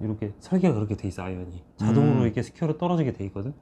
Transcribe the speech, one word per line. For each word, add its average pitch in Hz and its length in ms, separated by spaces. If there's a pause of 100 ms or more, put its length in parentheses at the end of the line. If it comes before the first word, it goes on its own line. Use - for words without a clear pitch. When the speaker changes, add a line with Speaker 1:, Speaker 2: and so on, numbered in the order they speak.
Speaker 1:
이렇게 107 380
설계가 180 360
그렇게 104 200
돼 - 120
있어, 92 160
아이언이. 90 380 (160)
자동으로 117 420
Speaker 2:
음. 123 40
Speaker 1:
이렇게 117 200
스퀘어로 151 340
떨어지게 165 360
돼 98 120
있거든? 101 360